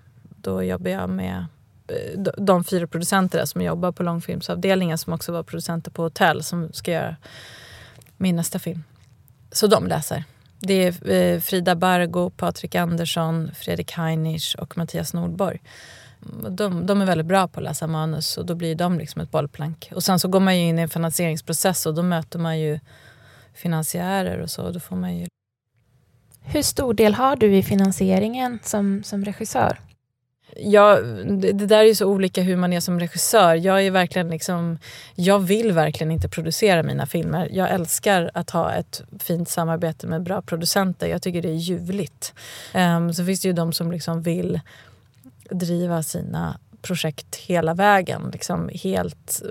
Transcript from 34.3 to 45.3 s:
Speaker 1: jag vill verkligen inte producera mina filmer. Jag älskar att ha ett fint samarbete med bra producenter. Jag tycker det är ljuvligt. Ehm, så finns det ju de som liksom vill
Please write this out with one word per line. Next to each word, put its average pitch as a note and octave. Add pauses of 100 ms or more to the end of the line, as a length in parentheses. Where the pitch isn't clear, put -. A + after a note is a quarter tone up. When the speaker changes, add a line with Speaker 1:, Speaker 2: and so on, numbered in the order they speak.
Speaker 1:
jag G3
vill G3+
verkligen D#3
inte D#3+
producera E3
mina C#3
filmer. D#3
Jag F#3
älskar F3+
att F3
ha E3
ett - (160)
fint F3
samarbete E3
med E3+
bra F#3
producenter. F3
Jag E3+
tycker F3
det E3
är D#3+
ljuvligt. F3 (400)
Ehm, E3+
så F3
finns F#3
det F#3+
ju F#3
de E3
som E3+
liksom E3
vill F3 (920)